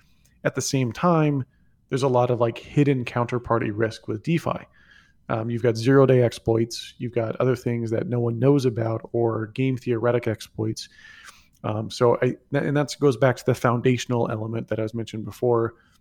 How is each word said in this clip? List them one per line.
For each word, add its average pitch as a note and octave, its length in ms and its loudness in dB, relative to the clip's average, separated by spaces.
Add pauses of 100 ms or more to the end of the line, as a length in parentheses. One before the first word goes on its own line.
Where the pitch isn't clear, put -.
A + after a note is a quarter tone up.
(440)
At C#3+ 100 -2
the B2+ 80 -4
same B2+ 300 -2
time, D3+ 520 0 (440)
there's B2+ 140 -2
a C#3 60 2
lot B2 220 2
of, A2+ 100 0
like, A#2+ 180 0
hidden C#3 460 0
counterparty A#2 680 -2
risk A2 360 -4
with A2 140 -6
DeFi. - 440 -2 (640)
Um, A#2 200 -2
you've A#2 120 -4
got A#2 140 2
zero-day C3 460 6
exploits. A2+ 720 -2
You've A#2+ 160 -8
got A2+ 240 -2
other B2+ 180 2
things A#2 360 -4
that A2+ 180 -2
no A#2+ 100 -2
one A#2+ 200 -2
knows C3+ 260 4
about A2+ 480 -2
or A2+ 360 -2
game C3 280 -2
theoretic A#2+ 500 -2
exploits. A2 640 -6 (760)
Um, A2 260 -6
so A#2+ 320 2
I, B2+ 140 0 (160)
and D3 220 -2
that C#3+ 240 -2
goes C#3 200 2
back B2+ 180 4
to - 80 -16
the B2+ 100 2
foundational A#2+ 760 0
element A2+ 380 -6
that A2 100 -4
I A2 60 -4
was A2 100 -8
mentioned A2 320 -8
before. A#2 480 -2 (260)